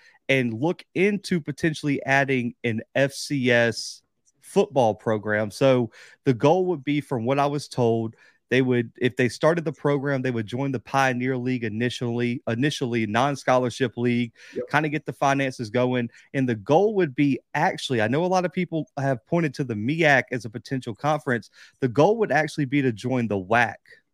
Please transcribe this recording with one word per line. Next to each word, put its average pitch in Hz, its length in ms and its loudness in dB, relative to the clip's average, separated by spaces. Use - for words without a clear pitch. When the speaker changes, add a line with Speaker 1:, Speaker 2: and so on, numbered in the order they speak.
Speaker 1:
and 131 260 2
look 156 300 -4
into 190 480 0
potentially 147 640 -4
adding 135 480 0
an 113 160 -2
F 135 180 2
C 127 380 -2
S 117 540 0
football 131 540 2
program. 107 560 -2
So 127 400 2
the 135 100 4
goal 170 320 4
would 160 160 -2
be, 147 180 0
from 117 240 -4
what 139 140 0
I 143 80 2
was 143 200 -4
told, 113 480 0
they 123 100 4
would, 123 300 2
if 123 140 0
they 127 120 2
started 160 380 0
the 156 80 -4
program, 139 480 -2
they 127 80 -2
would 117 160 -2
join 131 260 -4
the 123 80 -2
Pioneer 131 560 0
League 123 280 -2
initially, 120 840 -2
initially 120 600 -2
non-scholarship 127 880 0
league, 120 360 0
Speaker 2:
Yep. 123 160 -8
Speaker 1:
kinda 151 200 0
get 147 180 -8
the 147 60 -8
finances 139 580 -2
going. 123 400 0
And 131 120 0
the 123 60 2
goal 156 400 2
would 175 220 0
be, 143 240 2
actually, 147 440 -2
I 107 80 2
know 143 160 0
a 185 40 0
lot 185 180 0
of 175 80 -6
people 165 340 -4
have 135 260 -2
pointed 160 300 0
to 147 80 -4
the 120 120 -6
meac 139 560 2
as 123 140 -6
a 110 60 -12
potential 123 420 -6
conference. 143 560 -2
The 135 80 0
goal 151 300 4
would 208 140 0
actually 147 340 0
be 139 180 0
to 131 80 2
join 120 360 -2
the 101 120 0
wac 104 400 0